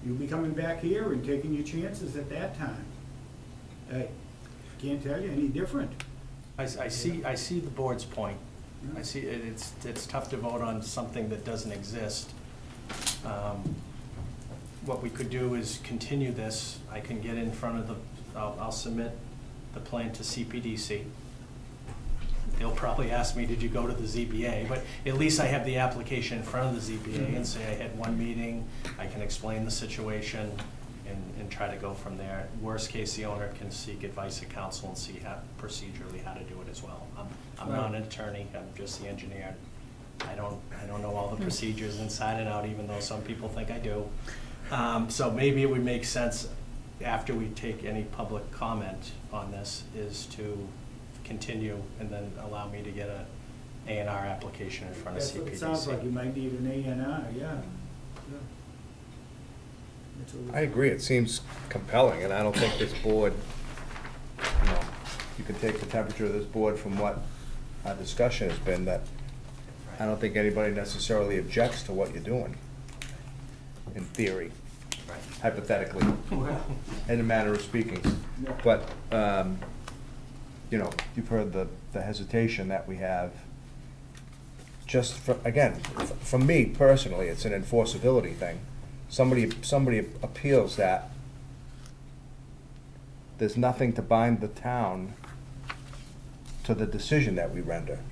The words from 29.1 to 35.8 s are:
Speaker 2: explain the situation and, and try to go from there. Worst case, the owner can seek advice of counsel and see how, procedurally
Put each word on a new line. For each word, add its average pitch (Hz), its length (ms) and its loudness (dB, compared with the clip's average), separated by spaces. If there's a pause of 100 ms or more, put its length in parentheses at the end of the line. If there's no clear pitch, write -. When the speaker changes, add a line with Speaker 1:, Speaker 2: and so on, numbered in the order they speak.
Speaker 2:
explain 110 440 0
the 113 60 0
situation 107 800 -2 (560)
and, 98 100 -6 (220)
and 101 100 -6
try 101 200 -2
to 98 80 -4
go 98 160 -4
from 98 240 -6
there. 95 300 -4 (140)
Worst 110 280 -2
case, 110 260 -2
the 107 100 -4
owner 104 320 -2
can 101 140 -8
seek 101 320 -8
advice 98 380 -6
of - 80 -10
counsel 95 400 -6
and 92 80 -8
see - 260 -8
how, 101 140 -6 (220)
procedurally - 640 -8